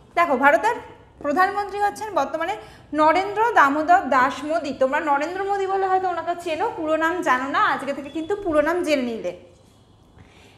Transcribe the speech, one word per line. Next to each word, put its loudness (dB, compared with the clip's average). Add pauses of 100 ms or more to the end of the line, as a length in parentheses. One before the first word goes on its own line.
(140)
দেখো, 2
ভারতের 4 (480)
প্রধানমন্ত্রী 0
হচ্ছেন -4
বর্তমানে -2 (380)
নরেন্দ্র 2
দামোদর 4
দাস 0
মোদী। -4
তোমরা 2
নরেন্দ্র -2
মোদী -2
বলে 0
হয়তো 2
ওনাকে -4 (100)
চেনো, -4
পুরো -2
নাম 0
জানো 0
না, -2
আজকে 0
থেকে -10
কিন্তু -4
পুরো 0
নাম 0
জেনে 0
নিলে। -6 (1300)